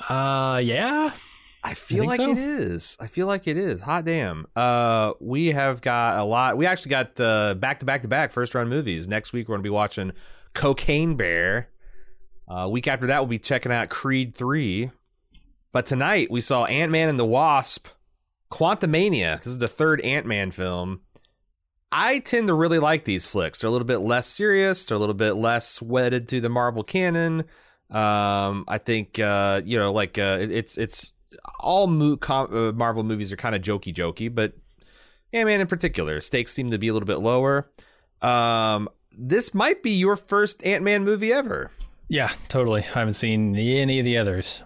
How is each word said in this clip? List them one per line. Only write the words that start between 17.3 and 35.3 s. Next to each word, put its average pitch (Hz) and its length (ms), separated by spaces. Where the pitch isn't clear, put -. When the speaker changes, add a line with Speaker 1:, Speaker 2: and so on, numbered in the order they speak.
Speaker 2:
Quantumania. 160 880
This - 80
is 123 120
the 120 100
third 156 320
Ant-Man 110 500
film. 90 520
I 220 280
tend 233 300
to 175 60
really 165 240
like 151 280
these 92 180
flicks. 82 380
They're 113 60
a - 20
little 123 160
bit 120 160
less 120 240
serious. 196 580
They're 113 120
a - 20
little 107 160
bit 104 220
less 113 440
wedded 123 480
to 131 140
the 117 80
Marvel 120 320
canon. 165 600
Um, 101 800
I 104 80
think, 110 420
uh, 101 460
you 113 140
know, 101 120
like, 101 280
uh, 98 200
it, 101 120
it's, 110 260
it's - 380
all 190 280
mo-, 147 320
com-, 135 360
uh, 113 180
Marvel 113 320
movies 104 280
are 98 40
kinda 110 220
jokey, 95 360
jokey, 87 380
but 110 200